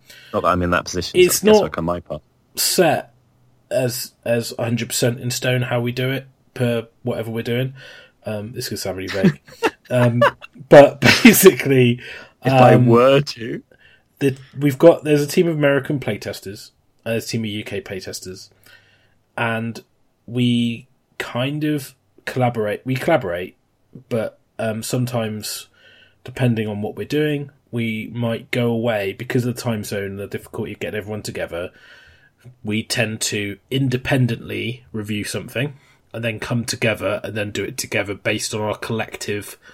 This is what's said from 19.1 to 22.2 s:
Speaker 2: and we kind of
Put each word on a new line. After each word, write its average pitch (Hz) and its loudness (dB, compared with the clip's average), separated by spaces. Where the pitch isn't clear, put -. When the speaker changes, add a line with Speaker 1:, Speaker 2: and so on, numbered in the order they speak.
Speaker 2:
and 113 -4
we 120 -2
kind 143 -6
of 151 -4